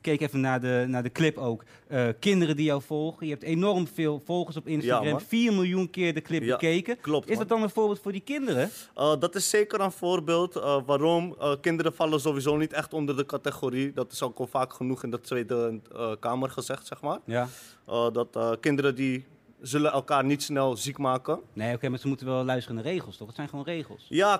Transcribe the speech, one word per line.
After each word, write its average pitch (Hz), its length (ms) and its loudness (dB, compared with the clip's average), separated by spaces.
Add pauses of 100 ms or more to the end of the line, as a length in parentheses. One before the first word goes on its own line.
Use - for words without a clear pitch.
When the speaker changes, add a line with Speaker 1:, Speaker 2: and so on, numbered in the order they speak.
Speaker 1:
keek 151 200 0
even 135 200 0
naar 131 200 2
de, 123 280 2
naar 123 140 0
de 120 100 -4
clip 156 260 2
ook, 120 260 -2 (240)
eh, 123 200 2 (100)
kinderen 175 380 4
die 151 80 2
jou 143 180 2
volgen. 160 440 -4
Je 151 60 -4
hebt 143 120 -8
enorm 180 420 2
veel 151 380 -2
volgers 175 320 -2
op 156 100 -10
Instagram. 123 380 2
Speaker 2:
Ja, 151 60 0
man. 131 100 0
Speaker 1:
Vier 233 320 2
miljoen 185 380 2
keer 175 240 0
de 156 80 -4
clip 160 200 -2
Speaker 2:
Ja, 120 140 0
Speaker 1:
bekeken. 165 440 0
Speaker 2:
klopt, 147 300 0
Speaker 1:
Is 220 80 2
dat 220 100 -2
Speaker 2:
man. 233 100 2
Speaker 1:
dan 220 80 2
een 185 80 -4
voorbeeld 208 260 2
voor 196 120 -6
die 190 80 -8
kinderen? 233 500 -2 (240)
Speaker 2:
Eh, 151 240 4
dat 170 160 0
is 196 160 0
zeker 208 300 2
een 190 120 2
voorbeeld, 175 640 2
eh, 139 300 2
waarom, 165 540 2
eh, 143 200 2
kinderen 160 340 0
vallen 156 260 2
sowieso 147 360 2
niet 156 160 0
echt 147 200 -4
onder 147 240 -2
de 139 100 0
categorie. 135 640 -2
Dat 123 200 -4
is - 100 -10
ook 123 160 -4
al 127 80 -4
vaak 127 260 -2
genoeg 127 300 -4
in 120 80 -6
de 120 100 -4
Tweede, 117 600 -2 (140)
eh, 113 260 -4
Kamer 127 300 -2
gezegd, 131 360 -8
zeg - 160 -14
maar. 151 220 -4
Speaker 1:
Ja. 123 240 -2 (380)
Speaker 2:
Eh, 117 260 0
dat, 120 240 -2
eh, 117 140 0 (100)
kinderen 139 340 2
die 131 300 -2 (400)
zullen 147 280 2
elkaar 139 320 2
niet 143 180 0
snel 135 340 0
ziek 127 220 -6
maken. 135 420 0 (120)
Speaker 1:
Nee, 113 220 -2
oké, 131 140 -4
maar 127 100 -4
ze 139 100 -6
moeten 131 180 -4
wel 131 180 0
luisteren 127 380 -2
naar 151 100 -4
regels, - 240 -8
toch? 104 100 -16
Het - 100 -18
zijn 147 120 -8
gewoon 143 160 -10
regels. 156 440 -10
Speaker 2:
Ja, 190 320 4